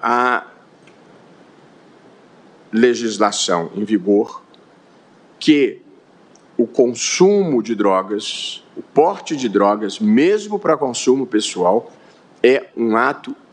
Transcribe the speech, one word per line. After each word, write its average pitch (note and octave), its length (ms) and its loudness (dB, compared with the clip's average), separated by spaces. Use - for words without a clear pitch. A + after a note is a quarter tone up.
a B2 460 0
legislação G#2+ 1040 0
em G#2 80 -4
vigor, G2+ 580 0
que C#3+ 440 2
o A#2+ 100 2
consumo C#3 960 2
de A2 120 -4
drogas, G2+ 920 -4
o - 80 -14
porte E3 540 0
de B2+ 100 -4
drogas, G2+ 540 0
mesmo G3 580 2
pra D#3+ 200 0
consumo C3 480 0
pessoal, G#2 680 -2
é C3 220 4
um A2+ 220 0
ato C3 400 -2